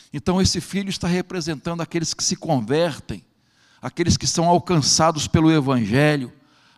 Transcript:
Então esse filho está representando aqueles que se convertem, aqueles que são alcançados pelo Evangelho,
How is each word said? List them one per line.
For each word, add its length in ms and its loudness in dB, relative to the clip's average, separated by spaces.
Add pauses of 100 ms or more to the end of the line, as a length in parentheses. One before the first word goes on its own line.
(120)
Então 280 -2
esse 200 0
filho 300 -6
está 180 -6
representando 720 -6
aqueles 320 -6
que 100 -10
se 140 -2
convertem, 880 0 (560)
aqueles 380 -2
que 80 -8
são 180 0
alcançados 840 2
pelo 240 4
Evangelho, 800 2 (480)